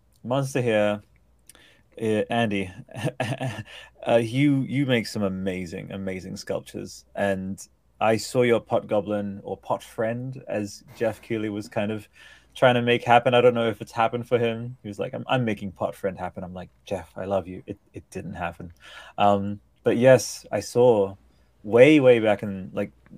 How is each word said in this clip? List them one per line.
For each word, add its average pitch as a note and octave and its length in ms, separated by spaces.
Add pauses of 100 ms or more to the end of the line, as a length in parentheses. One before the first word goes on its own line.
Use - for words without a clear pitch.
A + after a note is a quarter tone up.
(260)
Monster C3+ 360
here. G#2+ 400 (1000)
Uh, A2 300
Andy, G#2 400 (220)
<laughs> - 1120
uh, A#2 100
you, C3 460
you B2+ 240
make A#2 200
some G#2+ 160
amazing, F#2+ 720
amazing F#2+ 440
sculptures. - 680 (100)
And F#2+ 520 (340)
I A2 160
saw B2 260
your A#2 180
pot G#2+ 260
goblin, G#2 580
or G2 120
pot - 260
friend, A#2+ 680
as G#2 360 (120)
Jeff A2 260
Keighley A2 260
was G#2 200
kind G#2 240
of G#2+ 160 (460)
trying B2+ 200
to A#2+ 80
make A#2+ 220
happen. A#2+ 300
I A#2+ 60
don't B2 140
know A#2 140
if G#2+ 120
it's - 120
happened A#2 360
for B2 100
him. A#2 440
He G#2+ 60
was G2+ 100
like, - 160
"I'm, A#2+ 140
I'm B2+ 160
making G#2 280
pot F#2 220
friend F#2 240
happen." F#2 260
I'm F2+ 100
like, F2+ 160 (140)
"Jeff, F2+ 320
I G2+ 80
love F#2+ 220
you." F#2 200
It, G#2 120 (140)
it - 180
didn't F#2 240
happen. E2+ 380 (460)
Um, G2+ 420 (240)
but A2 120
yes, B2 540
I G#2+ 100
saw G#2+ 540 (480)
way, B2+ 380
way A#2 200
back G#2+ 220
in, G2 320
like, G#2 160 (280)